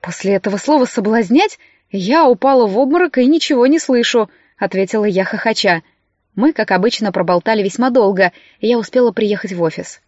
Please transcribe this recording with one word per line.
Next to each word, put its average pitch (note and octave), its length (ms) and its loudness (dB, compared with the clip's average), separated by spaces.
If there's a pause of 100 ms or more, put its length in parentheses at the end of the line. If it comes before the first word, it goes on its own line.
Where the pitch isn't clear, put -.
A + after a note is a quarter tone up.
«После F#3+ 320 -4
этого G3 240 -2
слова C#4 280 2
«соблазнять» A3+ 720 0 (320)
я A3+ 360 2
упала B3+ 400 2
в F#3+ 100 -2
обморок D4 400 0
и B3+ 80 4
ничего C4+ 420 2
не D#4 120 2
слышу», — A#3 500 0 (280)
ответила G3 480 -2
я F#3+ 200 0
хохоча. G3+ 580 -2 (520)
Мы, C4+ 180 2
как G#3+ 180 -2
обычно, G3+ 400 0
проболтали F3+ 500 0
весьма A#3 280 -2
долго, G3 420 2 (280)
и G#3+ 80 -4
я A#3+ 100 2
успела A#3 340 0
приехать G3+ 420 -4
в F3 80 -6
офис. E3+ 460 -6